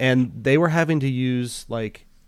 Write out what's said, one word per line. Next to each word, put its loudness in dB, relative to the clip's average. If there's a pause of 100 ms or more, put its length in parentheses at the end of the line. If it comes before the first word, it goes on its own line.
And 2 (120)
they 4
were 2
having 2
to -2
use, -4
like, -8 (200)